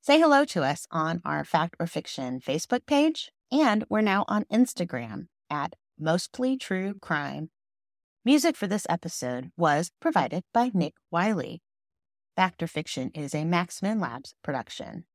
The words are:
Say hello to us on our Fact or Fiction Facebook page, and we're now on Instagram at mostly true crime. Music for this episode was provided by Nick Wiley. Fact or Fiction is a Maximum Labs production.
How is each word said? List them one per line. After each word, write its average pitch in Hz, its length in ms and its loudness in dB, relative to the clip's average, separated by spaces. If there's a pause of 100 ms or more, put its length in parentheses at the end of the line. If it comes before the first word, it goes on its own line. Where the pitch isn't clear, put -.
Say 294 200 6
hello 294 240 6
to 185 180 -2
us 139 300 -2
on 165 320 -2
our 151 200 -2
Fact 165 360 0
or 170 80 -2
Fiction 131 520 -8
Facebook 165 460 -2
page, 302 440 2 (200)
and 233 380 2
we're 214 120 0
now 202 280 2
on 208 160 0
Instagram 175 800 -2 (240)
at 143 240 -4 (240)
mostly 180 580 0
true 196 440 -4
crime. 147 500 -6 (720)
Music 294 320 4
for 202 120 -4
this 208 200 -2
episode 131 680 -4
was 160 340 2 (100)
provided 180 440 0 (100)
by 247 180 4
Nick 165 220 0 (160)
Wiley. 175 520 -2 (760)
Fact 185 260 0
or 165 60 -4
Fiction 143 460 -6
is 147 200 -8
a 151 100 -2
Maximum 175 540 -2
Labs 135 360 -8 (100)
production. - 600 -8 (100)